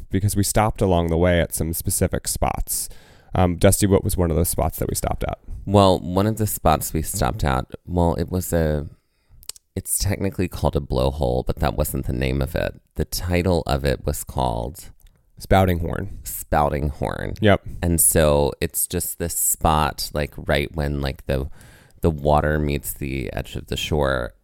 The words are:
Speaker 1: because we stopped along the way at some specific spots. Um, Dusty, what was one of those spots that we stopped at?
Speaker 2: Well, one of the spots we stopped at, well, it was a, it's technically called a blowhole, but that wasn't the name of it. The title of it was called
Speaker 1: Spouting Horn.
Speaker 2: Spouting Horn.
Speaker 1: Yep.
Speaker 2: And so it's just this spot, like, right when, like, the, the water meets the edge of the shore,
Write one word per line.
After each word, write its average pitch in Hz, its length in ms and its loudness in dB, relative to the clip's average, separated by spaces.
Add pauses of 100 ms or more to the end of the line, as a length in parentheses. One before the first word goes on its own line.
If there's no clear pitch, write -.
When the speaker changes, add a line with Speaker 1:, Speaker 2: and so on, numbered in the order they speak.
(120)
Speaker 1:
because 98 240 0
we 101 80 2
stopped - 360 0
along 85 280 2
the 82 100 2
way 87 240 4
at - 140 -2
some 80 180 -2
specific - 540 -2
spots. - 600 -4 (460)
Um, 90 240 2
Dusty, 98 300 4
what 95 160 6
was 98 120 -2
one 87 140 2
of 78 80 0
those 87 100 2
spots - 300 -2
that - 100 -4
we - 80 -4
stopped - 280 -2
at? - 160 -4 (260)
Speaker 2:
Well, 98 340 6
one 92 280 0
of 107 100 -2
the 110 100 0
spots - 460 0
we 78 80 0
stopped - 420 -2
at, 65 220 0 (200)
well, 85 300 2
it 85 140 -4
was 90 240 -4
a, 78 340 0 (880)
it's - 220 -6
technically - 500 -2
called - 280 -2
a 76 40 0
blowhole, 64 680 0
but - 120 -4
that 69 180 -2
wasn't 69 300 -2
the - 80 -2
name 65 280 0
of 65 140 -4
it. 50 240 -4 (140)
The - 120 -4
title 87 600 0
of 67 180 -2
it 67 220 0
was - 180 -4
called 60 680 -6 (480)
Speaker 1:
Spouting 92 400 4
Horn. - 440 -6
Speaker 2:
Spouting 73 640 0
Horn. 50 520 -6
Speaker 1:
Yep. 104 240 4 (160)
Speaker 2:
And 85 180 2
so 73 600 4
it's - 260 -4
just - 300 -4
this 85 200 -6
spot, - 760 0
like, 76 240 -4
right 73 380 -2
when, 71 260 -2
like, 67 240 -6
the, 69 240 -2 (520)
the 87 100 4
water 76 480 2
meets 73 340 -2
the 65 400 -6
edge - 220 -8
of - 120 -10
the - 80 -6
shore, 67 580 -2 (100)